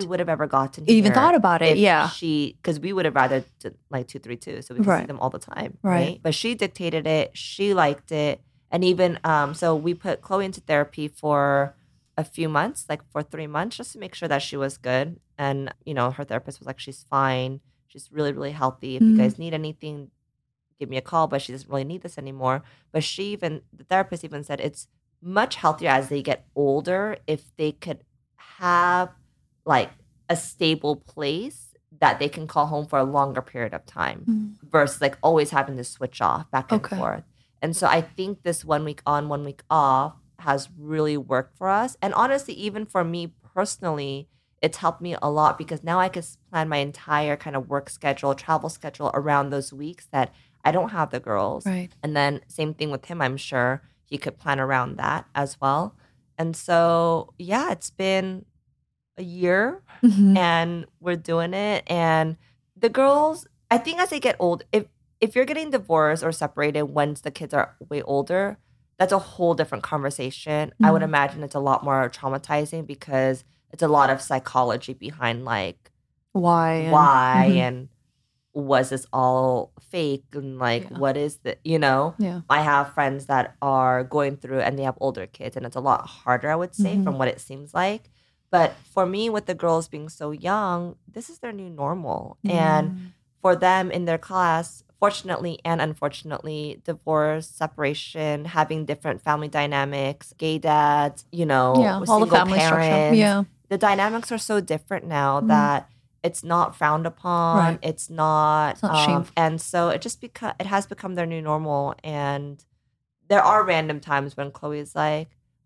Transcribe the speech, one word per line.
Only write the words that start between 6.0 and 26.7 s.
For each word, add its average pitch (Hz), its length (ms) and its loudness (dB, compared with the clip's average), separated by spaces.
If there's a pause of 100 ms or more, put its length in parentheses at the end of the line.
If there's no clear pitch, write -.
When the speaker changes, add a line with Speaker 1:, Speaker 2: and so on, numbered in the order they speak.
Speaker 2:
But 156 140 0
she 233 200 -4
dictated 170 520 -4
it. 156 280 0
She - 380 -2
liked 156 380 0
it. 147 300 -2 (280)
And 175 140 0
even, 180 400 2
um, 147 300 2
so 165 220 2
we 160 180 -2
put 170 280 -6
Chloe 190 240 -2
into 190 160 -10
therapy 147 460 -2
for 143 680 0 (420)
a 160 60 0
few 160 260 -6
months, 160 380 -2
like, 151 140 -6 (100)
for 151 120 -4
three 151 240 -12
months, 160 300 -6
just - 160 -14
to 240 60 -18
make 190 140 -12
sure 170 160 -6
that 139 120 0
she - 160 -8
was 139 200 -4
good. 131 420 -2 (180)
And, 139 360 -4 (120)
you 151 80 -8
know, 127 180 0
her 143 120 -8
therapist - 360 -8
was - 80 -20
like, 135 120 -10
"She's - 300 -18
fine. 135 520 0 (260)
She's - 240 -20
really, 147 200 -2
really 143 200 -8
healthy. 131 440 -4
If 127 60 4
you 220 120 8
Speaker 1:
Mm. 220 40 8
Speaker 2:
guys 214 220 2
need 165 140 -8
anything, 156 580 -8 (680)
give 139 100 -8
me 131 80 -6
a 131 40 -4
call, 160 260 0
but 135 140 -2
she - 100 -10
doesn't 135 180 -14
really 135 140 -4
need 165 200 -10
this 175 140 -16
anymore." 135 440 -4 (300)
But 156 120 -2
she 202 300 -8
even, 160 280 -6 (120)
the - 120 -20
therapist 185 380 -2
even 147 200 -10
said 143 180 -8
it's - 260 -8 (340)
much 190 340 -2
healthier 156 340 0
as 135 200 2
they 143 120 -2
get 139 240 -4 (100)
older 156 640 0 (100)